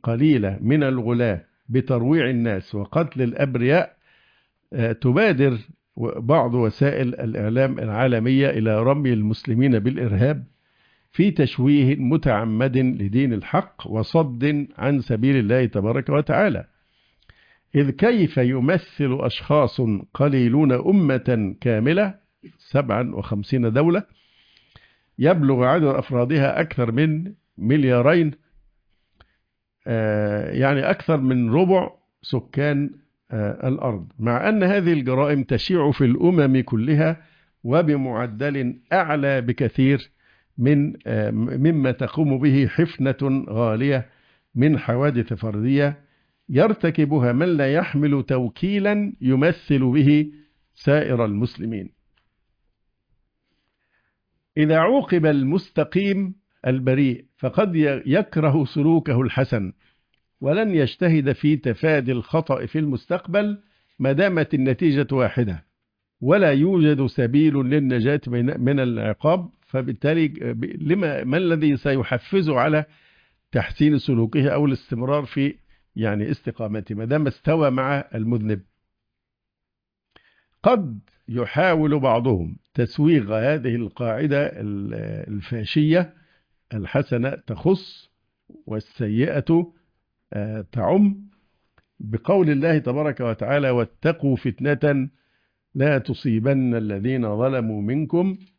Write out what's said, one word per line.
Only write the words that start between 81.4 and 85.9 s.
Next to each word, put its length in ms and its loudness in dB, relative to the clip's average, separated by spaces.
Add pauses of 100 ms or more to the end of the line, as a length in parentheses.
بعضهم 560 0 (180)
تسويغ 600 2
هذه 400 -2
القاعدة 720 -2
ال-، 480 -8 (400)
الفاشية 800 -2 (600)